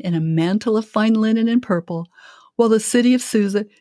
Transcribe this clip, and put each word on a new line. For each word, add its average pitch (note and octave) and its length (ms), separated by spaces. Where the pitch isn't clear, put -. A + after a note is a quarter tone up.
and F3 100
a E3 60
mantle E3+ 560
of A3 100
fine A3 280
linen A3 340
and A#3+ 140
purple, E3+ 440
while A#3 120
the A3 100
city A#3+ 360
of B3 80
Susa G3+ 420